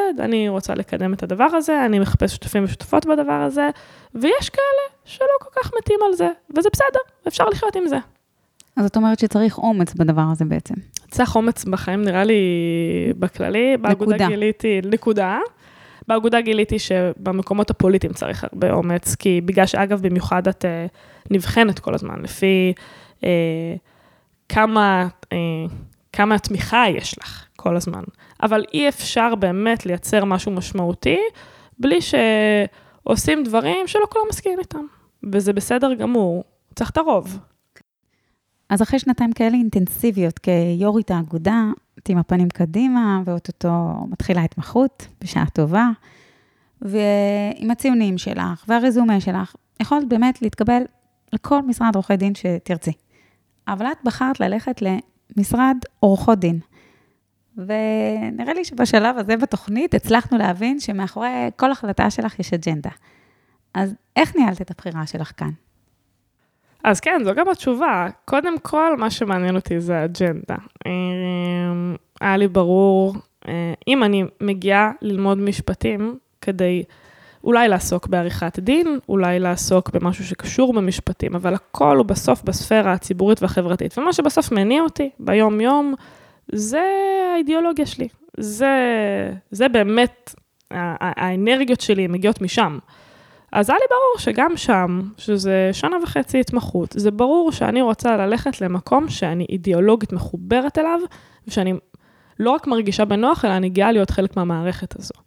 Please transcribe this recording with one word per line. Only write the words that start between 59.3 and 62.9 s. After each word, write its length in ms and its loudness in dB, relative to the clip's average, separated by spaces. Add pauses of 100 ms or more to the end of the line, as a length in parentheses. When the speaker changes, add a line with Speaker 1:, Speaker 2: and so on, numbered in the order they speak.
Speaker 2:
בתוכנית 560 -2
הצלחנו 440 2
להבין 420 0
שמאחורי 760 -4
כל 160 0
החלטה 380 -2
שלך 300 -6
יש 140 -4
אג'נדה. 360 -4 (840)